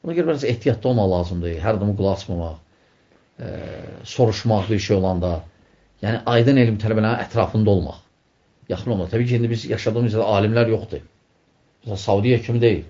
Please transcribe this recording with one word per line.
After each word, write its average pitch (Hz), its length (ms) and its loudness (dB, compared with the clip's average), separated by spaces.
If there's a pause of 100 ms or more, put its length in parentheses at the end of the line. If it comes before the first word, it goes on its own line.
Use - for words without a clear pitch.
Ona 165 100 -6
görə 170 160 0
biraz 143 140 -2
ehtiyatlı 120 460 0
olmaq 107 200 2
lazımdır. 87 540 -2
Hər 107 140 0
adamı 101 200 0
qulaq 95 220 0
asmamaq, 85 360 -8 (840)
e, - 60 -12 (580)
soruşmaq 107 640 0
bir 107 80 2
şey 98 180 0
olanda. 90 440 0 (600)
Yəni, 110 240 -2
aydın 120 360 6
elm 113 160 2
tələbələrinin 110 460 0
ətrafında 107 460 2
olmaq. 92 320 0 (640)
Yaxın 101 260 -6
olmaq. 90 160 -4
Təbii 113 160 0
ki, 120 140 0
indi 117 100 0
biz 113 200 -4
yaşadığımız 113 440 -2
yerdə 107 140 0 (100)
alimlər 113 320 2
yoxdur. 80 320 -4 (800)
Məsələn, 104 220 -8
Saudiya 113 380 2
kimi 120 180 -2
deyil. 101 300 2